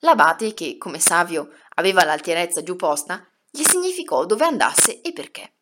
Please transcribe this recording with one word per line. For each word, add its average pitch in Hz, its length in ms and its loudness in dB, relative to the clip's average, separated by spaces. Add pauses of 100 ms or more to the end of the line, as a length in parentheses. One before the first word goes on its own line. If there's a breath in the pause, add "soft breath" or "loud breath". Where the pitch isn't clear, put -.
L'abate, 220 500 4
che, 160 240 -10
come 160 200 -12
savio, 170 540 0 (240 loud breath)
aveva 185 300 4
l'altierezza 165 580 -2
giù 180 140 -8
posta, 165 500 -4 (240)
gli 294 120 -8
significò 359 600 0
dove 214 200 0
andasse - 560 0
e 339 100 -8
perché. - 500 -16